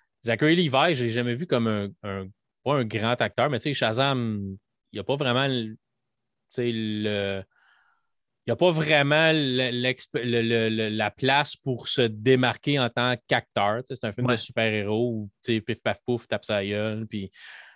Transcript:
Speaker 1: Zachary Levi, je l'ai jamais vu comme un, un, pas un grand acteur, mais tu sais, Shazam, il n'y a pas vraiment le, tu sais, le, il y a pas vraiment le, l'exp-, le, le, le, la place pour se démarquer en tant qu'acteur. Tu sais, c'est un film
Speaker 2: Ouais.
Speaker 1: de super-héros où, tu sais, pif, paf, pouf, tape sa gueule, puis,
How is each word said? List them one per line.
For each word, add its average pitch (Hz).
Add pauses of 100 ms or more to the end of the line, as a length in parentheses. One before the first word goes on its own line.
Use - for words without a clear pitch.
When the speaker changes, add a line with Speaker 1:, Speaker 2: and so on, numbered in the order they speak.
(240)
Speaker 1:
Zachary 151
Levi, 160
je 123
l'ai 117
jamais 120
vu 147
comme 117
un, 104 (140)
un, 98 (360)
pas 139
un 127
grand 113
acteur, 120
mais 131
tu 110
sais, 147
Shazam, 120 (520)
il -
n'y -
a 98
pas 131
vraiment 135
le, 120
tu 110 (720)
sais, 120
le, 104 (1040)
il -
y -
a 113
pas 180
vraiment 156
le, 131
l'exp-, 127
le, 120
le, 113
le, 110
la 107
place 135
pour 123
se -
démarquer 123
en 120
tant 123 (140)
qu'acteur. 113
Tu -
sais, -
c'est 117
un 104
film 123
Speaker 2:
Ouais. 123
Speaker 1:
de 113
super-héros 110
où, 104 (120)
tu 117
sais, 107
pif, 110
paf, 107
pouf, 120
tape 107
sa 101
gueule, 107
puis, 98 (440)